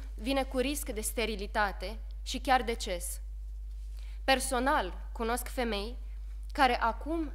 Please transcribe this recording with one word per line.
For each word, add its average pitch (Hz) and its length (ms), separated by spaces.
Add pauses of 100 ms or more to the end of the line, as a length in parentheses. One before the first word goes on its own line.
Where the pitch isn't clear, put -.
(140)
vine 262 300
cu 262 140
risc 269 320
de 214 100
sterilitate 214 960 (240)
și - 160
chiar 254 240
deces. 214 580 (1040)
Personal, 254 880
cunosc 233 360
femei 233 480 (560)
care 254 280
acum 285 540